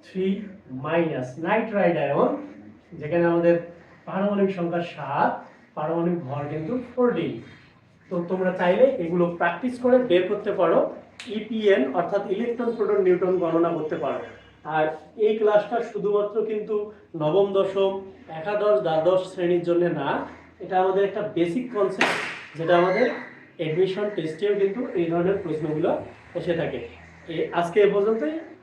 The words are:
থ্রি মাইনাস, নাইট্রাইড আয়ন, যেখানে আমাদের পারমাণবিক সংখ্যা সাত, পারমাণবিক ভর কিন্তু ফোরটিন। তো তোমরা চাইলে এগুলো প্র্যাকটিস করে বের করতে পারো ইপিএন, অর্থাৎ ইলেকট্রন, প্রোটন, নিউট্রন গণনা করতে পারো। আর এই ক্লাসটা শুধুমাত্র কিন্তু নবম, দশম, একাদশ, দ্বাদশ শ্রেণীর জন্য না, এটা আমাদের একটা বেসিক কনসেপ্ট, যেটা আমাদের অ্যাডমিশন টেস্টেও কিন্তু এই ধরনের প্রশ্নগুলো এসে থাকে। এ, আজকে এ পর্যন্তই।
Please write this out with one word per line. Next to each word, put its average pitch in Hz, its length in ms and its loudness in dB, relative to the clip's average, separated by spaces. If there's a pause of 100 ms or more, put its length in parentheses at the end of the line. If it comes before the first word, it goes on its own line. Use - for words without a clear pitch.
থ্রি 185 220 -4 (580)
মাইনাস, 156 440 0 (180)
নাইট্রাইড 202 580 2
আয়ন, 175 260 2 (720)
যেখানে 170 320 0
আমাদের 170 220 4 (520)
পারমাণবিক 196 520 0
সংখ্যা 170 240 -2 (120)
সাত, 170 360 -2 (460)
পারমাণবিক 170 420 -2 (100)
ভর 143 140 -6 (100)
কিন্তু 208 200 -6 (180)
ফোরটিন। 240 420 0 (760)
তো 190 40 -6 (160)
তোমরা 185 200 0 (100)
চাইলে 190 240 6 (200)
এগুলো 175 200 2 (140)
প্র্যাকটিস 175 360 -2 (100)
করে 247 120 6 (140)
বের 180 200 6
করতে 208 300 -2
পারো 170 180 4 (580)
ইপিএন, 214 460 2 (160)
অর্থাৎ 190 240 0 (120)
ইলেকট্রন, 233 420 -2
প্রোটন, 202 300 2
নিউট্রন 180 360 4
গণনা 165 340 2
করতে 156 260 -4
পারো। 131 180 -2 (540)
আর 156 100 4 (420)
এই 220 120 4
ক্লাসটা 208 380 2 (140)
শুধুমাত্র 202 460 0 (140)
কিন্তু 214 240 -4 (480)
নবম, 196 240 4 (100)
দশম, 196 360 0 (460)
একাদশ, 165 380 2 (100)
দ্বাদশ 165 340 2 (120)
শ্রেণীর 175 360 0
জন্য 175 160 4 (160)
না, 139 80 -4 (540)
এটা 180 200 -6
আমাদের 190 260 2
একটা 214 140 -6 (140)
বেসিক 170 280 0 (100)
কনসেপ্ট, - 440 0 (400)
যেটা 165 220 2
আমাদের 190 260 4 (520)
অ্যাডমিশন 185 480 0 (100)
টেস্টেও 175 440 -2
কিন্তু 196 200 0 (200)
এই 165 100 2
ধরনের 175 340 2
প্রশ্নগুলো 151 460 -2 (480)
এসে 175 220 -2
থাকে। 135 200 -4 (520)
এ, 160 40 -6 (240)
আজকে 170 260 0
এ - 80 6
পর্যন্তই। 226 400 0 (280)